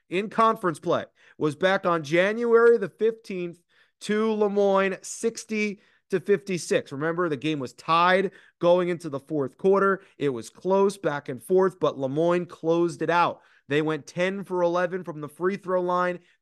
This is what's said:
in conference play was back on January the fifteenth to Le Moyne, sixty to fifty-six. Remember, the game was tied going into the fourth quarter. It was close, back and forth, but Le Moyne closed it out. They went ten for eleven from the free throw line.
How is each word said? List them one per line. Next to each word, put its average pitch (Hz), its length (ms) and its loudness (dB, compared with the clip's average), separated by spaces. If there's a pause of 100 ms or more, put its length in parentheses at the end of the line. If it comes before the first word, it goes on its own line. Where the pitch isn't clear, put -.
(100)
in 190 200 -4
conference 220 500 0
play 139 240 0 (340)
was 147 160 -2
back 190 320 0
on 170 160 0
January 226 720 4
the 196 120 -4
fifteenth 190 720 -6 (380)
to 214 360 0
Le 208 160 2
Moyne, 196 500 2
sixty 214 800 -6 (300)
to 185 100 0
fifty-six. 190 720 -2
Remember, 165 360 -2
the 147 80 -2
game 151 220 -4
was 123 140 -10
tied 180 580 0 (300)
going 175 300 2
into 165 180 -8
the 135 100 -8
fourth 143 380 -6
quarter. 196 460 2 (160)
It 143 100 -2
was 117 220 -6
close, 196 480 0
back 143 320 -6
and 123 120 -10
forth, 185 380 2
but 139 180 0
Le 135 100 -4
Moyne 170 380 0
closed 165 560 -2
it 160 80 -2
out. 170 300 0 (280)
They 147 140 2
went 156 240 -4
ten 190 380 -4
for 180 180 -2
eleven 175 400 0
from 160 180 -12
the 147 80 -10
free 185 280 -4
throw 185 240 -2
line. 180 400 -2 (220)